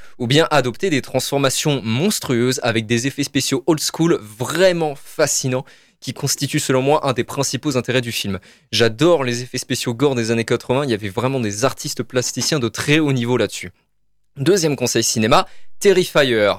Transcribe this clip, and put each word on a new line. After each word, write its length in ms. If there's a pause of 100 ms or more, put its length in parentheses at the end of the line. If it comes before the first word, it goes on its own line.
(180)
ou 100
bien 220
adopter 400
des 120
transformations 840
monstrueuses 800
avec 220
des 220
effets 180
spéciaux 420
old 140
school 400
vraiment 720
fascinants, 720 (340)
qui 140
constituent 480
selon 200
moi 240
un 60
des 140
principaux 500
intérêts 240
du 140
film. 260 (320)
J'adore 540
les 160
effets 160
spéciaux 360
gore 220
des 160
années 140
quatre-vingts, 400
il 60
y 20
avait 160
vraiment 320
des 240
artistes 360
plasticiens 580
de 100
très 300
haut 120
niveau 240
là-dessus. 360 (640)
Deuxième 400
conseil 260
cinéma, 440 (340)
Terrifier 760